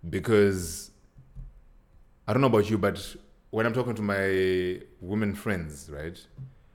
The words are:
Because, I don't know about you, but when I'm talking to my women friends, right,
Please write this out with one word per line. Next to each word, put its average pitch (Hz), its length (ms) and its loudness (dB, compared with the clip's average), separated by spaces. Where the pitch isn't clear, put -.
Because, 98 840 2
I 107 60 0
don't 127 80 4
know 139 60 6
about 107 220 4
you, 107 80 2
but 95 380 -2
when 110 140 0
I'm 117 80 0
talking 120 220 -2
to 110 60 -6
my 95 800 0
women 101 360 -2
friends, 78 540 -6
right, 76 300 -10